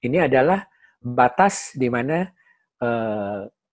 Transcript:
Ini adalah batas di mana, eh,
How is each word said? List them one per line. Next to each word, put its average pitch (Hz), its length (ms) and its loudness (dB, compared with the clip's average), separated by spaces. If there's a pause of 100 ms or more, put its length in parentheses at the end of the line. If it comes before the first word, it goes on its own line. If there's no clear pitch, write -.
Ini 147 260 2
adalah 139 320 4 (400)
batas 127 720 0
di 131 160 -2
mana, 135 380 -2 (560)
eh, 107 600 -4 (300)